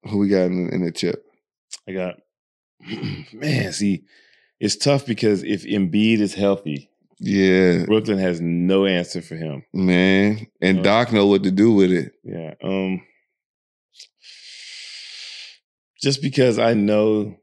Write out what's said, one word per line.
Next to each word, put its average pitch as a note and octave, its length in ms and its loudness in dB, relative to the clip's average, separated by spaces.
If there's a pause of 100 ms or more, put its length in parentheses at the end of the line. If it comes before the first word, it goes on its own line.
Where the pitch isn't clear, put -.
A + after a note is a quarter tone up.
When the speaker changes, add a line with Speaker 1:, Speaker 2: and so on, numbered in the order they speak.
Speaker 1:
Who G#2 80 -2
we G2+ 120 2
got F#2 180 2
in, F2+ 260 -2
in F2+ 100 -2
the E2+ 80 -4
chip? - 320 -6 (640)
Speaker 2:
I F#2+ 60 -14
got, F#2 220 -8 (680)
<clears throat> - 520 -12
man, A#2+ 380 -4
see, G2+ 340 -2 (540)
it's G#2 160 -2
tough C#3 300 0
because G#2 380 0
if F#2 200 -4
Embiid G#2 560 2
is G2+ 140 0
healthy, F#2+ 560 -2 (300)
Speaker 1:
Yeah. F#2 680 4
Speaker 2:
Brooklyn G#2+ 320 0
has F2+ 240 -2
no F2+ 460 0
answer F2+ 340 -2
for - 140 -14
him. D#2 360 -10
Speaker 1:
Man, F#2+ 760 2 (120)
and F#2 200 2
Speaker 2:
Uh, - 20 -2
Speaker 1:
Doc A2+ 320 2
know G2+ 140 4
what G2 160 4
to F#2+ 80 0
do G#2 200 4
with F#2+ 200 4
it. E2 220 -2 (100)
Speaker 2:
Yeah. E2 400 -12
Um, F#2+ 400 -4 (3000)
just C#3 200 -2
because B2+ 380 2
I A2+ 140 2
know G#2+ 680 0